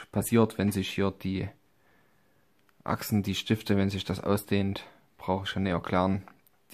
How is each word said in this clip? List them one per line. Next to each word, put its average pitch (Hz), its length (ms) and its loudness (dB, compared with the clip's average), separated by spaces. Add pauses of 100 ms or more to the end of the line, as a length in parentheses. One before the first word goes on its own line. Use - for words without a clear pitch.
(100)
passiert, 110 480 2
wenn 98 140 2
sich 95 160 -2
hier 98 220 0
die 95 380 -4 (1300)
Achsen, - 400 0
die 95 120 -2
Stifte, 107 420 0
wenn 98 140 4
sich 95 140 -4
das 98 160 -4
ausdehnt, 98 640 0 (340)
brauche 95 260 -2
ich - 60 -8
schon 98 140 -2
nicht 92 80 0
erklären, 95 500 0 (520)